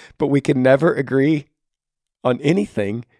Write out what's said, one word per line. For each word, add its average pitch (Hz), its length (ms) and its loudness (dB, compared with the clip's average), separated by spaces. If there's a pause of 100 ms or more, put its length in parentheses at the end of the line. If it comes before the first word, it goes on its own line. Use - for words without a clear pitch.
(200)
"But 147 80 0
we 139 120 0
can 135 220 0
never 135 320 4
agree 135 540 -2 (760)
on 127 180 -2
anything 143 640 -2 (140)